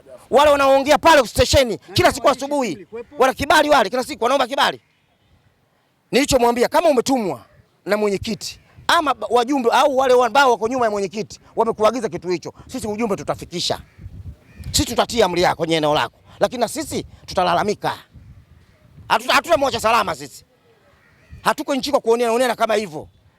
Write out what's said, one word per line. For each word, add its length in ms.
Wale 220
wanaongea 460
pale 300
stesheni 500
kila 340
siku 180
asubuhi. 580
Wana 140
kibali 360
wale, 200
kila 140
siku 200
wanaomba 240
kibali. 340
Nilichomwambia, 560
kama 220
umetumwa 520
na 120
mwenyekiti 640
ama 260
ba-, 160
wajumbe 420
au 260
wale 280
ambao 260
wako 160
nyuma 180
ya 60
mwenyekiti 480
wamekuagiza 540
kitu 200
hicho, 240
sisi 200
ujumbe 280
tutafikisha. 640
Sisi 140
tutatia 400
amri 160
yako 160
kwenye 180
eneo 180
lako, 260
lakini 220
na 60
sisi 380
tutalalamika. 720
Hatuta-, 240
hatutamwacha 460
salama 360
sisi. 300
Hatuko 340
nchi 160
kwa 80
kuonea, 320
onea 240
kama 200
hivyo. 320